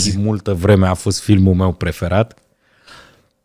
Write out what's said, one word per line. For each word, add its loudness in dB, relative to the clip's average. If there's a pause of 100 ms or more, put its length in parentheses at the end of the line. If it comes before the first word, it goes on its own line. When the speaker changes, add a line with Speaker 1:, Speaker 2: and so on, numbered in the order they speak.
Speaker 1:
Yes. -4
Speaker 2:
multă -4
vreme 2
a 0
fost -4
filmul 4
meu 0
preferat”, -4 (1120)